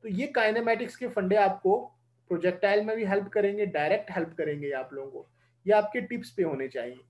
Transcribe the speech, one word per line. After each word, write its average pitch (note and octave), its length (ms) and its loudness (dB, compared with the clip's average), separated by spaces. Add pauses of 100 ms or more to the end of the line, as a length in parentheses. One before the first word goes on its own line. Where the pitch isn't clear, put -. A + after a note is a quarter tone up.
तो A3+ 60 -10
ये B3+ 260 -4
kinematics A3+ 600 0
के B3 120 -8
फंडे F#3+ 300 2
आपको F#3+ 380 4 (540)
प्रोजेक्टाइल F#3 540 2
में A3 120 -2
भी A3+ 80 -2
हेल्प G3 240 0
करेंगे, G3+ 400 0
डायरेक्ट E3+ 420 0
हेल्प E3 240 -4
करेंगे D3 380 -4
आप C3 200 -6
लोगों C3+ 180 -10
को, - 180 -16 (380)
ये G3 60 4
आपके G#3+ 300 4
टिप्स - 280 -10
पे - 120 -2
होने C#3 260 -2
चाहिए। B2+ 300 -8 (120)